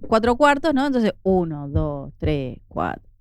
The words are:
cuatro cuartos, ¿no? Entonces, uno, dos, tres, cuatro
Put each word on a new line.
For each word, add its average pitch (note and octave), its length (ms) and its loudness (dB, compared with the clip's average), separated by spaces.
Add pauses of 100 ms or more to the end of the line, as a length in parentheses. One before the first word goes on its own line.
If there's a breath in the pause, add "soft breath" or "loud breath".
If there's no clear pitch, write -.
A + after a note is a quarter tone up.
cuatro A#3 280 2
cuartos, C#4+ 380 2
¿no? C#4 140 2
Entonces, A#3+ 260 2 (100)
uno, E3 440 0
dos, C#3+ 500 -4
tres, C#3+ 500 -2
cuatro - 400 -6 (140)